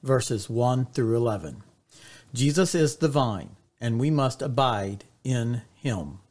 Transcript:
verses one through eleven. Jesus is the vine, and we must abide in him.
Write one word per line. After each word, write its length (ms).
verses 480
one 340
through 320
eleven. 460
Jesus 400
is 220
the 120
vine, 480
and 180
we 120
must 320
abide 600
in 380
him. 460